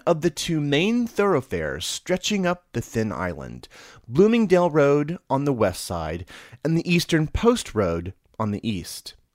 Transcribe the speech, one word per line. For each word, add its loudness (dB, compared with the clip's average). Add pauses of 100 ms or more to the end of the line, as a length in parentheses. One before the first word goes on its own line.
of 2
the 0
two -2
main 2
thoroughfares -2
stretching -2
up -2
the -2
thin -4
island, -8 (400)
Bloomingdale 4
Road 2 (120)
on 0
the 0
west 0
side -6 (400)
and 2
the 0
Eastern 2
Post 0
Road -2 (240)
on -2
the -4
east. -8 (220)